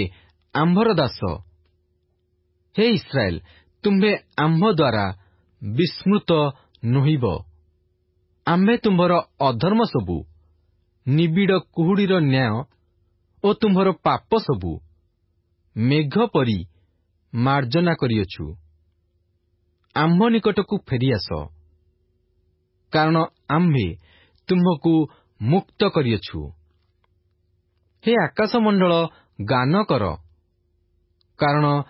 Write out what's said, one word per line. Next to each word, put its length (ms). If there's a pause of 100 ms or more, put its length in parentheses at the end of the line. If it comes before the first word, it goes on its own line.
(560)
ଆମ୍ଭର 380
ଦାସ। 260 (1600)
ହେ 140
ଇସ୍ରାଏଲ, 460 (480)
ତୁମ୍ଭେ 280 (260)
ଆମ୍ଭ 340
ଦ୍ୱାରା 340 (560)
ବିସ୍ମୃତ 720 (520)
ନୁହିବ। 420 (1200)
ଆମ୍ଭେ 320
ତୁମ୍ଭର 360 (260)
ଅଧର୍ମ 460
ସବୁ, 320 (880)
ନିବିଡ଼ 480 (160)
କୁହୁଡ଼ିର 500
ନ୍ୟାୟ 360 (880)
ଓ 100
ତୁମ୍ଭର 340 (160)
ପାପ 340
ସବୁ 340 (1040)
ମେଘ 400 (120)
ପରି 300 (760)
ମାର୍ଜନା 600
କରିଅଛୁ। 500 (1500)
ଆମ୍ଭ 240 (100)
ନିକଟକୁ 540
ଫେରିଆସ, 460 (1600)
କାରଣ 240 (320)
ଆମ୍ଭେ 380 (640)
ତୁମ୍ଭକୁ 440 (480)
ମୁକ୍ତ 480
କରିଅଛୁ। 500 (1600)
ହେ 180
ଆକାଶମଣ୍ଡଳ, 720 (460)
ଗାନ 340 (100)
କର, 200 (1400)
କାରଣ 260 (240)